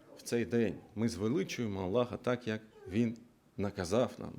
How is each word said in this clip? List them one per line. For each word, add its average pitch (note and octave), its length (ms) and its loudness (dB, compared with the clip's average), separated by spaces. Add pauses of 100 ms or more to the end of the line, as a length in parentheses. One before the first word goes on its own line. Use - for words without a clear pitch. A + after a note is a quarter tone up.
(180)
в - 40 -20
цей A#2 240 0
день A2+ 300 2 (200)
ми A2 140 2
звеличуємо A2 720 0
Аллаха A2 340 2
так, B2 300 -2
як A2 140 -2 (260)
Він A#2 300 2 (400)
наказав G2 600 2
нам. - 220 -8